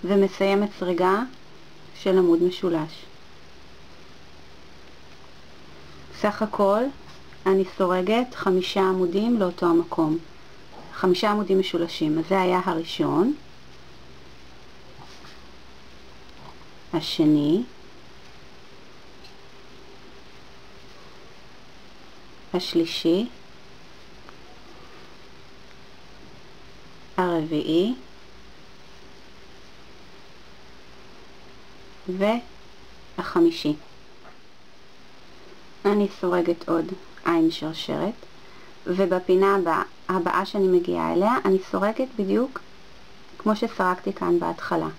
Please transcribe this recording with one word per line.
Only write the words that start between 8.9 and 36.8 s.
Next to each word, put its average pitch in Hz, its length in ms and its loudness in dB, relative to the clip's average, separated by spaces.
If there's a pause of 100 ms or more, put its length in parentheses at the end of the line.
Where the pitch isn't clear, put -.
לאותו 180 260 2
המקום, 165 520 6 (760)
חמישה 185 380 6
עמודים 190 280 4
משולשים. 170 600 2
אז 160 100 0
זה 190 120 6
היה 180 240 4
הראשון, 170 680 4 (3500)
השני, 156 680 6 (4000)
השלישי, 175 720 4 (4000)
הרביעי 170 760 4 (4000)
והחמישי. 165 580 4 (2000)
אני 202 220 6 (120)
סורגת 175 500 2
עוד 165 160 4 (400)